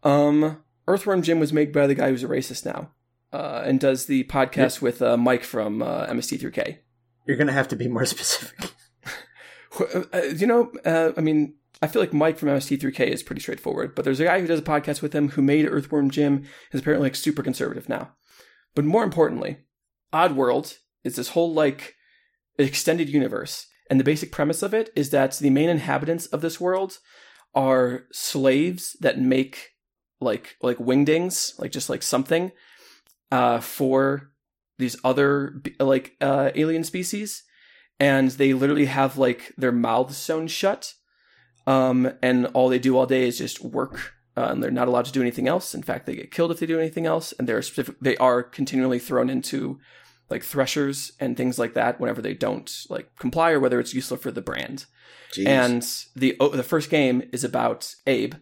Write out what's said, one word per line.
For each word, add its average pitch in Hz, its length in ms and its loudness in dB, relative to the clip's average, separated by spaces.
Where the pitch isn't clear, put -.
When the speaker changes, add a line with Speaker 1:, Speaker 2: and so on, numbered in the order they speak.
Speaker 1:
Um, 147 600 4
Earthworm 190 340 2
Jim 165 160 2
was 151 140 0
made 151 200 2
by 147 140 4
the 139 80 4
guy 139 140 0
who's 131 160 -2
a 131 40 -6
racist 131 380 -4
now, - 240 -8
uh, 143 320 -6
and 131 140 2
does 135 280 0
the 131 180 2
podcast 131 560 0
Speaker 2:
Yeah. - 40 -6
Speaker 1:
with, 120 180 0
uh, 117 140 4
Mike 120 280 2
from, 110 380 -4
uh, - 260 -4
M 120 100 -2
S - 100 -6
T - 80 -4
three 131 140 -8
K. - 300 -6
Speaker 2:
You're 135 100 0
gonna 143 160 2
have 135 160 0
to 123 80 -4
be 120 120 -4
more 120 160 0
<laughs> - 20 0
specific. - 640 -6
Speaker 1:
Uh, - 440 -2
you 180 100 2
know, 240 260 2
uh, 165 320 2
I - 40 -4
mean, 151 340 2
I 156 60 0
feel 220 140 2
like 180 100 0
Mike 156 260 2
from 151 100 0
M 139 80 4
S 135 100 -2
T 139 100 0
three 135 160 -4
K - 180 0
is - 120 -4
pretty - 180 -10
straightforward, - 540 -6
but - 100 -4
there's 135 160 0
a 160 40 2
guy 180 160 4
who 175 80 -2
does 165 120 2
a - 20 -10
podcast 147 400 -2
with 147 120 -4
him 147 160 2
who 139 120 0
made 147 260 4
Earthworm 143 420 0
Jim, 139 340 2
is 131 80 -2
apparently, 147 260 0
like, 131 100 -2
super 151 280 -2
conservative - 440 -6
now. - 240 -6
But 147 100 0
more 196 200 2
importantly, 160 540 0
Oddworld 143 680 0
it's 123 120 -6
this 120 140 -6
whole, 170 220 2
like, 151 420 0
extended 151 500 2
universe. - 580 -2
And 131 100 4
the 131 40 2
basic 151 280 0
premise 156 300 -2
of 196 120 -4
it 220 220 0
is 143 140 -2
that 135 280 2
the 143 120 4
main 147 180 4
inhabitants 156 580 -2
of 151 140 -4
this 165 200 -4
world 185 380 -2
are 127 580 2
slaves 147 880 0
that - 200 0
make, 131 500 0
like, 113 420 -4
like, 123 160 0
wingdings, 147 800 2
like, 131 120 -8
just, - 200 -8
like, 135 120 -6
something, 165 480 -2
uh, 120 300 2
for 135 720 0
these 123 260 -4
other, 139 580 2
b-, - 160 -10
like, 135 420 2
uh, 139 340 2
alien 160 300 0
species. 185 600 -6
And 135 320 4
they 135 220 4
literally 139 320 2
have, 135 320 0
like, 123 380 0
their 127 160 0
mouths 120 440 0
sewn 160 320 -4
shut. - 460 -4
Um, 131 460 4
and 127 240 2
all 127 220 4
they 127 100 2
do 127 180 4
all 127 100 4
day 127 220 2
is 123 100 -4
just 127 240 -8
work. - 500 -6
Uh, 123 140 -2
and - 120 -2
they're - 100 -2
not 123 160 0
allowed 120 160 2
to 131 80 -12
do 135 100 0
anything 120 240 -2
else. 170 300 -2
In 170 60 -10
fact, - 240 -8
they - 100 -8
get - 160 -16
killed 170 180 2
if 165 80 -4
they 165 80 -4
do 160 140 0
anything 160 260 -4
else. 160 260 -2
And - 160 -4
they're 110 140 0
specific-, - 380 -8
they 131 160 0
are 123 260 4
continually 131 560 -2
thrown 123 320 0
into, 131 480 -6
like, 139 140 -6
threshers 139 800 -2
and 123 160 -4
things 127 220 -2
like 117 160 -2
that 120 260 0
whenever 113 200 -4
they 104 140 -4
don't, 107 340 -4
like, - 280 -10
comply 165 360 0
or 147 80 2
whether 127 180 2
it's 120 160 -4
useful 127 220 -6
for - 160 -8
the - 100 -8
brand. - 440 -10
Speaker 2:
Jeez. 95 100 0
Speaker 1:
And 123 400 4
the, 131 240 2
oh, 143 80 4
the 139 160 -2
first 151 260 -2
game 131 320 4
is 120 120 -4
about 117 500 -2
Abe 117 340 0